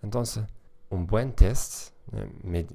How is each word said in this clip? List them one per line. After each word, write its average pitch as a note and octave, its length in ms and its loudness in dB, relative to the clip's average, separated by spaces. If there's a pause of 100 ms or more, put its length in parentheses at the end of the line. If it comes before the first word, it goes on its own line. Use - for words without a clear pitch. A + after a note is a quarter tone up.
Entonces, A#2 420 -4 (460)
un F2+ 180 -4
buen A2+ 240 0
test, - 640 4 (180)
¿no? G#2 160 -8 (160)
me-, E2+ 320 -2